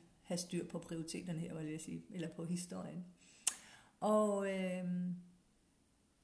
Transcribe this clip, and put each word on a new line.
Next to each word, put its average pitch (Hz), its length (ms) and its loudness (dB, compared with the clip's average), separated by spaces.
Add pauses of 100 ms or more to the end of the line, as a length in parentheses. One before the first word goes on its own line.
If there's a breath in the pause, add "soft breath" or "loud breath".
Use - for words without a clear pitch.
(220)
have 175 160 0
styr 175 300 -2
på 175 100 -4
prioriteterne 165 600 -4
her, 170 140 -4
var 160 80 -4
jeg 156 80 -2
ved 156 60 -2
at 160 80 -4
sige, 170 280 -6
eller 165 180 -4
på 170 160 -6
historien. 175 600 -4 (960 loud breath)
Og, 202 500 6
øhm, 180 640 0 (1080)